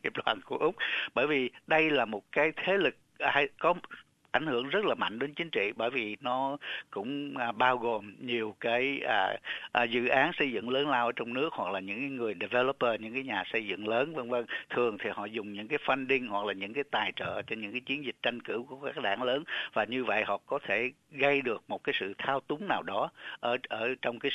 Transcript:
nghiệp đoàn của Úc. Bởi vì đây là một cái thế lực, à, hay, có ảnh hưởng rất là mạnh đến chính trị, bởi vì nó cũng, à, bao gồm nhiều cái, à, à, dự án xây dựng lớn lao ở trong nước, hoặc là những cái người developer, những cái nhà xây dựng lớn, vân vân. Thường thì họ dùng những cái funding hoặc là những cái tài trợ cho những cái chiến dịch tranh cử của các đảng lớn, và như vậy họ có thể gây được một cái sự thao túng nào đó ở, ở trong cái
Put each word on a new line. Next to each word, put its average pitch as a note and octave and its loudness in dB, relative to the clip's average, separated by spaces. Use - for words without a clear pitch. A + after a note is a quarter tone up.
nghiệp A2+ -2
đoàn A2 0
của - -6
Úc. C#3+ 2
Bởi D3+ 4
vì C3+ 2
đây D#3+ 6
là C3 6
một G#2 -6
cái D3+ 4
thế G3 2
lực, D3+ 4
à, C#3+ 2
hay, C#3+ 4
có E3+ 4
ảnh C#3 2
hưởng C3 0
rất G3 2
là C3+ 4
mạnh G#2+ -2
đến D3 -4
chính E3 -6
trị, G#2 0
bởi A2+ 2
vì G#2+ -4
nó C3 0
cũng, C#3 -4
à, A#2 -2
bao B2 6
gồm G#2+ -2
nhiều A#2 -2
cái, B2+ 2
à, G#2 4
à, A#2+ 4
dự A#2+ 2
án C3+ 6
xây C#3 2
dựng A2 -2
lớn C#3 0
lao B2 4
ở A#2+ 0
trong A#2 -4
nước, D3 0
hoặc F#2 -4
là F#2+ -2
những G2+ -6
cái C#3 -4
người A#2 -2
developer, A#2+ 2
những A2 -10
cái C3+ -4
nhà G#2 -2
xây A2+ -2
dựng G2+ -4
lớn, C3+ 2
vân B2 -6
vân. A#2+ 0
Thường A#2 2
thì G#2 -4
họ G#2 -6
dùng G#2 -6
những G#2 -8
cái C#3 0
funding C3 2
hoặc G2+ 0
là G2+ 0
những G2 -6
cái C#3+ -2
tài G#2 0
trợ F#2 -4
cho A2+ -6
những G#2+ -8
cái B2 -6
chiến C#3 -6
dịch A#2 -6
tranh A#2+ -2
cử A2+ -4
của C3 -12
các C#3 -6
đảng G#2 0
lớn, C3 0
và A2 2
như B2 -2
vậy G#2+ 2
họ G2+ 0
có C#3 -2
thể A2+ 0
gây C#3 4
được A2+ -2
một - -6
cái C#3 0
sự G2 -6
thao C3+ 0
túng D#3 -6
nào C3 0
đó G#2+ -2
ở, A#2+ 0
ở A2+ -2
trong A#2+ -2
cái C#3 -2